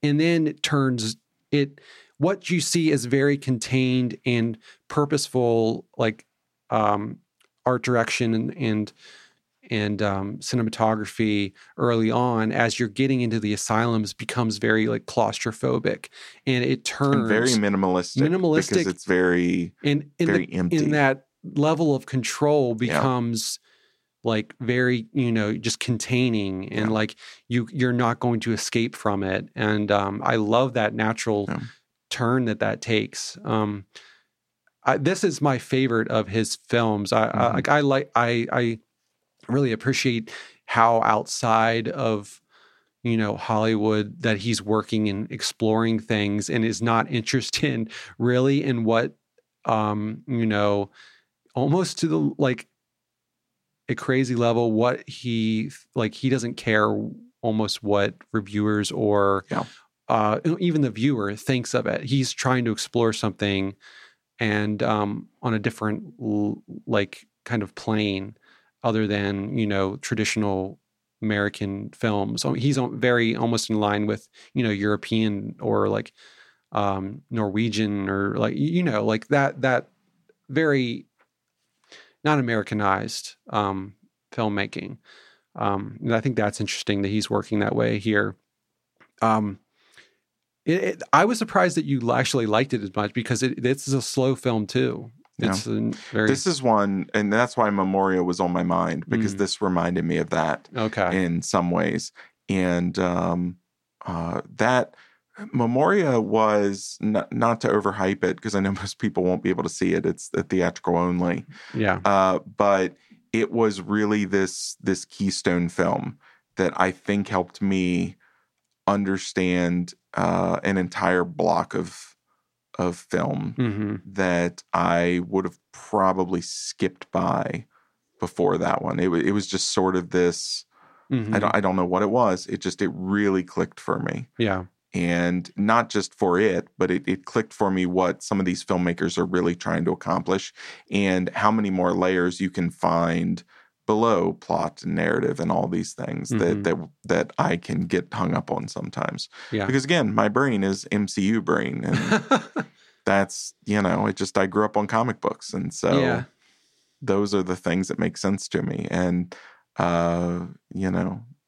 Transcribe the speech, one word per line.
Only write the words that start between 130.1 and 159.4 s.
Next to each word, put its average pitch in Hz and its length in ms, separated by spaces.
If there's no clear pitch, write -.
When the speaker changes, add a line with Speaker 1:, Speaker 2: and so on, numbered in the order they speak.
Speaker 2:
this, 87 540
Speaker 1:
Mm-hmm. 110 240
Speaker 2:
I 101 40
don't, 101 160
I 104 40
don't 95 160
know 90 100
what 90 160
it 101 80
was. 104 380
It - 140
just, 92 200
it 98 120
really 95 500
clicked 90 360
for - 200
me. - 300
Speaker 1:
Yeah. 95 260
Speaker 2:
And 87 640
not 113 320
just - 260
for 90 240
it, 95 380
but 92 120
it, 90 180
it 95 180
clicked - 280
for 101 160
me 92 160
what 90 380
some 101 160
of 95 80
these 90 160
filmmakers 87 540
are 87 80
really 87 280
trying 87 320
to 87 60
accomplish 87 600
and 92 460
how 104 160
many 107 180
more 90 240
layers 90 460
you 95 100
can 87 220
find 85 720
below 107 480
plot 82 500
and 85 120
narrative 82 440
and 85 120
all 87 160
these 90 260
things - 380
Speaker 1:
Mm-hmm. 104 320
Speaker 2:
that, - 0
that, 82 260
that 87 340
I - 200
can - 280
get - 280
hung 92 200
up - 160
on - 180
sometimes. - 640
Speaker 1:
Yeah. 104 160
Speaker 2:
Because 135 160
again, 135 320
my 107 140
brain 113 340
is 95 260
M 104 180
C - 160
U 110 180
brain, - 420
and - 600
Speaker 1:
<laughs> - 240
Speaker 2:
that's, - 480
you 104 160
know, 95 260
it 98 80
just, - 220
I 95 100
grew 104 180
up 104 120
on 104 100
comic 117 340
books, - 320
and - 200
so 90 260
Speaker 1:
Yeah. 123 240
Speaker 2:
those 101 340
are 98 80
the 90 140
things 90 320
that - 100
make 87 180
sense 98 320
to - 140
me. - 260
And, 90 460